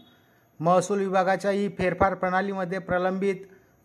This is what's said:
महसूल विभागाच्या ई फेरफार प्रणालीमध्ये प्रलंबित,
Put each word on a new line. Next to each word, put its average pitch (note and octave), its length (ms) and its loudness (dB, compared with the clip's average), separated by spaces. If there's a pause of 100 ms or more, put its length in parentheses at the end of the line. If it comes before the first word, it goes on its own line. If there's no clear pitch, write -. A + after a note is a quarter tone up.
(600)
महसूल F3+ 400 2
विभागाच्या F#3+ 520 0
ई G3+ 160 0
फेरफार F#3 460 0
प्रणालीमध्ये F#3 680 -2
प्रलंबित, F#3 560 -2 (500)